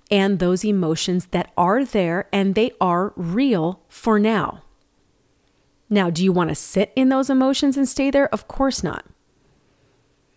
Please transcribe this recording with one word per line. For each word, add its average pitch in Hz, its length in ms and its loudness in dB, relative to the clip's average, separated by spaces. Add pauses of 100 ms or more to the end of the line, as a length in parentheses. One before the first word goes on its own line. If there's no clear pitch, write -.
and 196 300 0
those 180 260 0
emotions 180 640 -2
that - 280 -4
are 202 300 2
there, 180 480 -2
and 196 220 0
they 214 160 0 (100)
are 180 340 0
real 180 720 -2
for 220 300 0
now. 208 460 -2 (1300)
Now, 190 180 2
do 170 140 -2
you 190 80 4
want 170 180 0
to 151 60 -6
sit - 400 0
in 262 140 4
those 269 200 0
emotions 269 480 0
and 277 100 0
stay 277 220 -2
there? 277 240 2
Of - 140 -6
course - 340 -2
not. - 240 -6 (1300)